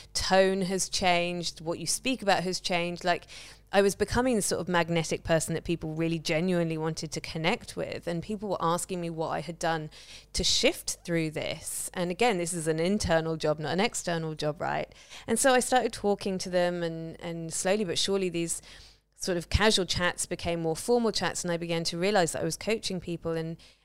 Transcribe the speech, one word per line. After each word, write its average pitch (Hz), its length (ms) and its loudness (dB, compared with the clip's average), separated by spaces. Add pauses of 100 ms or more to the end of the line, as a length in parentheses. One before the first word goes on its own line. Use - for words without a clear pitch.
(160)
tone 190 480 4
has 185 260 0
changed, 175 720 0
what 160 160 -4
you 170 80 -8
speak 247 380 -2
about 190 180 4
has 180 180 -2
changed." 175 440 -2
Like, 175 240 0 (440)
I 202 120 6
was 196 100 4
becoming 240 420 2
the 202 60 2
sort - 200 0
of 170 60 -6
magnetic 165 560 0
person 165 300 2
that 160 100 -4
people 160 300 -4
really 165 240 0
genuinely 165 640 0
wanted 160 320 -4
to 156 100 -6
connect 170 540 -2
with, - 320 -6
and 170 160 -2
people 208 260 -6
were 180 120 0
asking 175 380 0
me 170 120 -4
what 160 160 -4
I 156 140 -4
had 165 180 -10
done 160 320 -2 (420)
to 190 100 0
shift - 640 2
through 165 260 0
this. - 640 -6
And 180 160 -2
again, 190 300 2
this 170 140 -2
is 160 140 -2
an 160 120 2
internal 165 580 2
job, 151 220 0
not 151 140 -2
an 175 60 2
external 170 540 -2
job, 151 260 -2
right? 143 320 -2 (360)
And 233 100 2
so 262 160 6
I 254 60 6
started 240 340 2
talking 202 460 -2
to 190 100 -6
them, 175 320 2
and, 165 400 -4
and 165 320 -8
slowly 202 300 0
but 170 160 0
surely 190 300 2
these 170 300 -2 (560)
sort 175 220 -2
of 165 120 -6
casual 202 360 4
chats 175 400 0
became 170 360 -4
more 160 140 0
formal 233 360 2
chats, - 340 -2
and 175 60 0
I 170 40 2
began 170 300 -2
to 170 120 -4
realize 185 360 4
that - 80 -4
I - 40 -2
was 160 120 -4
coaching 202 420 -4
people, 165 320 -6
and, 165 240 -4 (280)